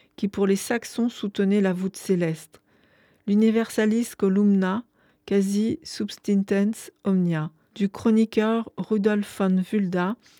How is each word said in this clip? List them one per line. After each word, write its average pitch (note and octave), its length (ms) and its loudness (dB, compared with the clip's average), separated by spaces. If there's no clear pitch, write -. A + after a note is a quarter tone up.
qui G3+ 140 -4
pour G3+ 180 0
les D4 80 4
Saxons A#3+ 540 -4
soutenait G3+ 500 0
la F#3+ 140 2
voûte F#3 240 -6
céleste. E3+ 640 -2
L'universalis A3 880 2
columna G3 680 2
quasi G3+ 580 0
subsistens G3+ 1080 -2
omnia, F3 480 0
du G3+ 140 -2
chroniqueur A3 880 0
Rudolf G#3 600 -2
von F#3 240 2
Fulda, F#3 520 -2